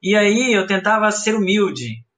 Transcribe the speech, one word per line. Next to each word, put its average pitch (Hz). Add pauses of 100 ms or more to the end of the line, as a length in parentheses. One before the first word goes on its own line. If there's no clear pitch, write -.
E 190
aí, 220
eu 190
tentava 208
ser 214
humilde 185 (140)